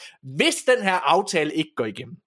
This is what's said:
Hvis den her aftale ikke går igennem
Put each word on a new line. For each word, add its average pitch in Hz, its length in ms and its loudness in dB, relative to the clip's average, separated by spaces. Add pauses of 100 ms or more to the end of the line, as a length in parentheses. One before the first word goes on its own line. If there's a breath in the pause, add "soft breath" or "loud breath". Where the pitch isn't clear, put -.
(360 loud breath)
Hvis 302 200 2
den 240 280 2
her 190 100 2
aftale 165 600 2
ikke 156 220 -4
går 120 100 -2
igennem 107 300 -10 (120)